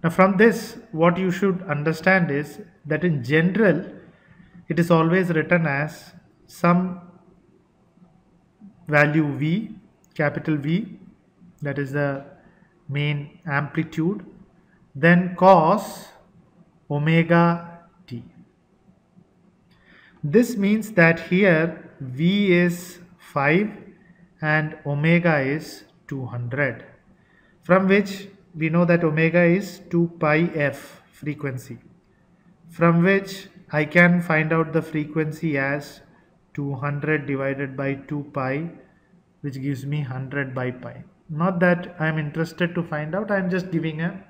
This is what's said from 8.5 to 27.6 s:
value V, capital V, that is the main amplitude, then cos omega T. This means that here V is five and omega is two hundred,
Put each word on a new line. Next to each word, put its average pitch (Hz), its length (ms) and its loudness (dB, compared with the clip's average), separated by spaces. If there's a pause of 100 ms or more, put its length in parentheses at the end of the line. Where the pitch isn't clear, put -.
value 147 520 2
V, 165 360 -2 (400)
capital 151 440 -2
V, 160 420 -4 (640)
that 143 180 -6
is 135 140 -6
the 139 320 -4 (640)
main 147 560 -4
amplitude, 160 800 -4 (680)
then 175 440 2
cos 185 720 4 (840)
omega 170 880 2 (280)
T. - 180 -14 (2000)
This 214 360 2
means 202 340 0
that 170 300 4
here 175 800 2
V 175 500 0
is 175 480 0 (180)
five 156 520 0 (760)
and 156 300 0 (100)
omega 160 540 2
is 143 460 -6 (200)
two 131 200 -8
hundred, 120 580 -6 (800)